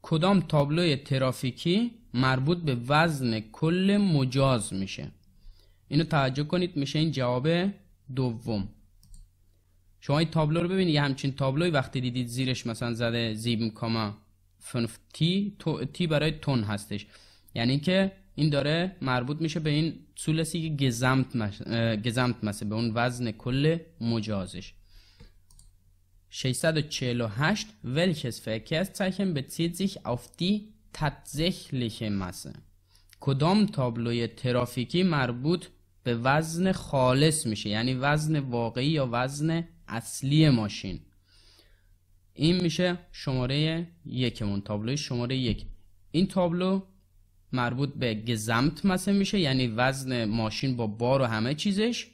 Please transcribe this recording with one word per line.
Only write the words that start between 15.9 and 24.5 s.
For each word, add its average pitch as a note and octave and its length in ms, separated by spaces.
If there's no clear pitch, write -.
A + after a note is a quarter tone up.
برای D#3 240
تن C#3 320
هستش، G2+ 440
یعنی B2+ 240
که F#3+ 320
این D3+ 140
داره D3+ 520
مربوط C3 400
می‌شه E3 180
به D#3 100
این D#3 240
zulässige D#3+ 600
Gesamtmasse، B2 840
اه، A2+ 360
Gesamtmasse، A2+ 600
به G#2+ 120
اون A#2 200
وزن A#2+ 360
کل C#3 460
مجازش. G#2+ 720